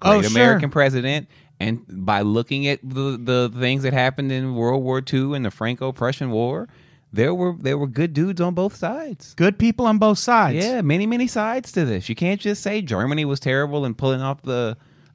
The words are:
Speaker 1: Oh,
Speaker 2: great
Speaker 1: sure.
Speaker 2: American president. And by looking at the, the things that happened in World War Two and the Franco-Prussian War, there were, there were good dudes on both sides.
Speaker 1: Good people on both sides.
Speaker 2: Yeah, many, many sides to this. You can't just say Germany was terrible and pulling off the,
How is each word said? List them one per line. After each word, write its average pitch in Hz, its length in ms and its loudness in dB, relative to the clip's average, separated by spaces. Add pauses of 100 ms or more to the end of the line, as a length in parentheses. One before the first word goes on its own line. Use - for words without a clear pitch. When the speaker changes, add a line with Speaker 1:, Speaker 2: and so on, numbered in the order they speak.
Speaker 1:
Oh, 202 180 4
Speaker 2:
great 107 100 2
Speaker 1:
sure. 117 140 4
Speaker 2:
American 175 260 4
president. 135 580 0 (320)
And 113 280 -2
by 98 340 -2
looking 117 460 0
at 143 160 -2
the, 131 380 -4
the 123 380 0
things 131 240 0
that 131 100 0
happened 135 380 0
in 131 240 -2
World 123 280 0
War 131 180 0
Two 135 320 -2
and 131 120 -2
the 120 60 -2
Franco-Prussian 127 800 -4
War, 123 360 -2 (460)
there 123 220 2
were, 180 240 -2
there 135 180 -2
were 143 100 -2
good 147 260 -2
dudes 170 280 0
on 175 140 0
both 190 200 -2
sides. 254 600 -8
Speaker 1:
Good 196 240 4
people 233 260 2
on 214 120 4
both 208 200 6
sides. 190 480 2
Speaker 2:
Yeah, 247 160 0
many, 170 240 2
many 240 220 0
sides 233 460 -4
to 170 120 2
this. 98 240 -2
You 117 60 -4
can't 190 260 0
just 208 220 -2
say 214 180 -2
Germany 143 440 0
was 139 140 -2
terrible 143 460 0
and 117 120 -4
pulling 131 240 0
off 135 220 -6
the, 120 320 -2 (400)